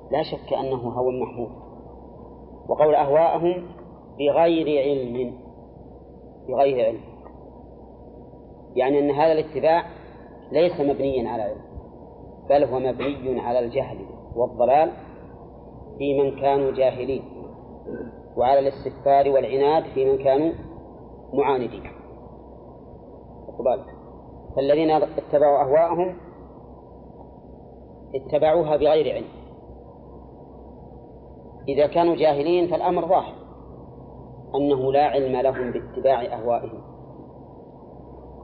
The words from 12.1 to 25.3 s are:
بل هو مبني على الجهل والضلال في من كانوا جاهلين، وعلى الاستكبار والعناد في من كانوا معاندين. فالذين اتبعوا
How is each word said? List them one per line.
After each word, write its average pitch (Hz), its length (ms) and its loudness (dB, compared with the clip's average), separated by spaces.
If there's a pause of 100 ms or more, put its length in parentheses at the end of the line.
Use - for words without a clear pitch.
بل 143 140 6
هو 127 160 0
مبني 127 600 -4
على 120 200 0
الجهل 127 380 -4 (380)
والضلال 123 560 2 (1080)
في 139 240 0
من 135 200 -2
كانوا 139 300 2
جاهلين، 127 520 -2 (1120)
وعلى 131 220 4
الاستكبار 139 720 2
والعناد 139 540 2
في 135 220 -2
من 135 180 2
كانوا 143 300 4 (800)
معاندين. 127 500 0 (2750)
فالذين 147 360 2
اتبعوا 147 720 2